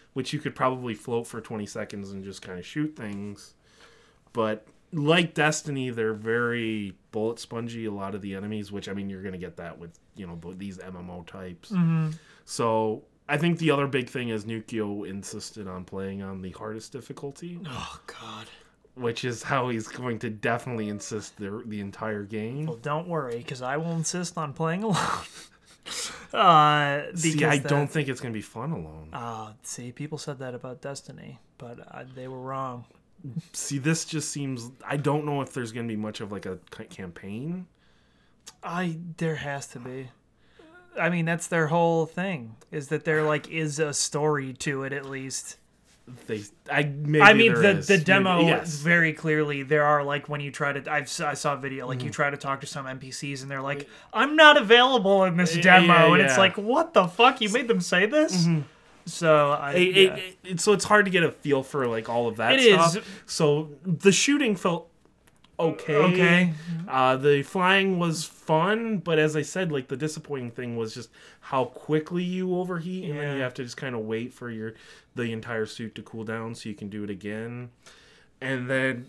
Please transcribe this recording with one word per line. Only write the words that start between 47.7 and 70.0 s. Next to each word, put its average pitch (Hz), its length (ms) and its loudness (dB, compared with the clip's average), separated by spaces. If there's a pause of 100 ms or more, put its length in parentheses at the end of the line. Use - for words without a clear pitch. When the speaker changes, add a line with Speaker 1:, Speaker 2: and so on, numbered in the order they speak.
Speaker 1:
is. - 80 -8
Speaker 2:
the 202 60 8
Speaker 1:
Maybe, 185 100 6
Speaker 2:
demo, 185 380 4
Speaker 1:
yes. - 380 2
Speaker 2:
very 165 340 4
clearly, 151 500 0
there 147 220 2
are, 147 180 4
like, 143 240 -4
when 147 140 -6
you 143 100 -8
try 139 220 -2
to, 139 180 -6
I've 147 120 -2
s-, - 180 -8
I 147 140 -2
saw 143 180 -2
a 139 40 -4
video, 135 300 -8
like, 127 120 -6
you 127 60 -6
Speaker 1:
Mm-hmm. 147 80 -6
Speaker 2:
try 143 180 0
to 143 60 -6
talk 139 240 -6
to 143 60 -12
some 139 200 -10
N 131 100 -10
P 131 140 -14
Cs, 139 320 -8
and 139 80 -12
they're 135 100 -6
like, 143 220 -6
Speaker 1:
Yeah. - 20 -14 (280)
Speaker 2:
"I'm 277 220 2
not 302 220 12
available 226 680 6
in 175 120 2
this 165 180 2
Speaker 1:
Yeah, 165 60 2
Speaker 2:
demo," 180 320 10
Speaker 1:
yeah, 165 200 10
Speaker 2:
and 180 100 8
it's 135 100 4
Speaker 1:
yeah. - 60 4
Speaker 2:
like, 190 180 4
"What 254 380 0
the 185 120 6
fuck? 254 320 4
You 214 100 0
made 240 200 0
them 190 100 4
say 185 280 2
this?" 226 380 2
Speaker 1:
Mm-hmm. 165 160 2 (440)
Speaker 2:
So, 156 460 4
I, 147 220 -2
Speaker 1:
It, 185 220 4
Speaker 2:
yeah. 190 200 8
Speaker 1:
it, 185 280 -10
it, 170 160 -6
so 214 140 4
it's 190 120 2
hard 208 200 6
to 190 60 -2
get 175 120 4
a 143 80 2
feel 139 320 0
for, 135 240 -4
like, 113 220 -4
all 120 180 0
of 107 100 -4
that 175 220 4
Speaker 2:
It 233 140 10
Speaker 1:
stuff. 170 240 6
Speaker 2:
is. - 60 -6 (240)
Speaker 1:
So 151 420 2 (160)
the 190 260 6
shooting 269 460 2
felt 170 320 -2 (720)
okay. 160 360 -2
Speaker 2:
Okay. 175 580 4 (340)
Speaker 1:
Uh, 131 300 4
the 139 260 4
flying 190 560 2
was 170 260 -2
fun, 208 720 0
but 160 220 0
as 151 160 4
I 151 80 0
said, 185 280 -4
like, 135 160 -4
the 135 100 -6
disappointing 143 540 -6